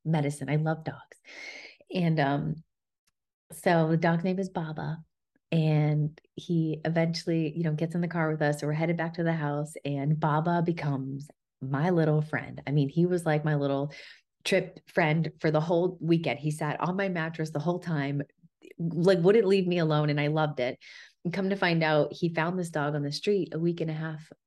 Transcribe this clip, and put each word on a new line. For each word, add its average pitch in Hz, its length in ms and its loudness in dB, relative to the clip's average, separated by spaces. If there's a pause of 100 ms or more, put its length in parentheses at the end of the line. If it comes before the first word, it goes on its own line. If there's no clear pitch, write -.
medicine. 147 440 -2
I 147 80 2
love 156 280 -2
dogs. - 340 -10 (760)
And, 165 280 2
um, 147 340 0 (960)
so 165 360 2
the 165 80 4
dog's 170 280 2
name 185 140 0
is 190 100 -4
Baba, 156 500 -6 (540)
and 151 680 2 (160)
he 160 500 -2
eventually, 165 720 0
you 170 80 -2
know, 156 80 0
gets 165 220 -2
in 175 60 -2
the 175 80 -2
car 165 220 0
with 156 120 -2
us. 147 180 2
So 143 60 -4
we're 147 60 -2
headed 160 240 0
back 165 180 -4
to 170 100 -4
the 165 80 2
house, 151 420 -4 (100)
and 143 340 0
Baba 165 460 2
becomes 139 640 -4 (320)
my 139 300 -2
little 156 320 2
friend. 127 440 -8
I 135 40 -2
mean, 143 180 4
he 170 180 4
was 175 200 0
like 151 180 2
my 151 120 2
little 139 360 0 (520)
trip - 420 0
friend 160 540 2
for 160 100 2
the 151 100 4
whole 175 400 0
weekend. 165 380 0
He 151 140 -2
sat 151 280 -4
on 180 160 -2
my 196 120 -2
mattress 165 420 -4
the 151 80 -6
whole 175 220 -2
time, 143 420 -2 (560)
like, 170 400 2
wouldn't 202 280 6
leave 190 200 4
me 175 120 2
alone. 151 320 2
And 147 100 0
I 147 80 2
loved 151 320 0
it. 127 180 -2 (460)
And 170 80 -2
come 190 180 -2
to 196 60 0
find 170 260 2
out, 151 300 4
he 170 220 -4
found 170 220 0
this 175 140 -4
dog 151 240 -2
on 147 80 -2
the 143 80 -4
street 196 420 -2
a 151 60 -6
week 170 220 0
and 160 100 -4
a 156 40 -4
half 156 360 -8 (160)